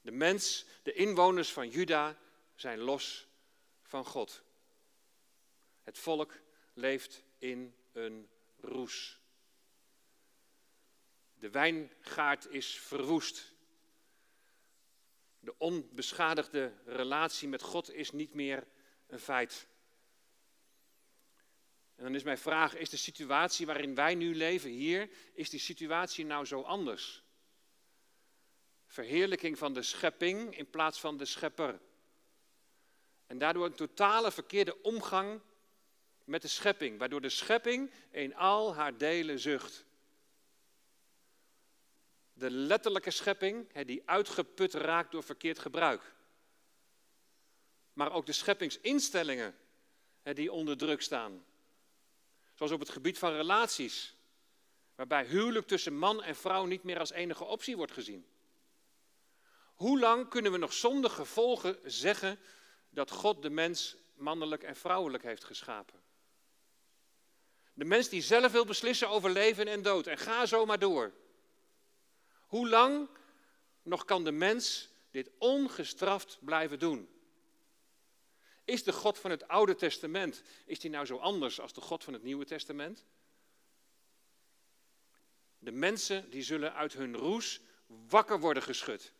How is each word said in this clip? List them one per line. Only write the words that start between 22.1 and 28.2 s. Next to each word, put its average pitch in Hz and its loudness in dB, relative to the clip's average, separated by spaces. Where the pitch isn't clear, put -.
is 139 -4
mijn 139 -2
vraag, 160 2
is 160 -6
de 151 -8
situatie 160 0
waarin 143 -4
wij 151 4
nu 170 0
leven 160 0
hier, 165 -2
is 151 -8
die 151 -8
situatie 165 -4
nou 147 -4
zo 135 -6
anders? 143 -6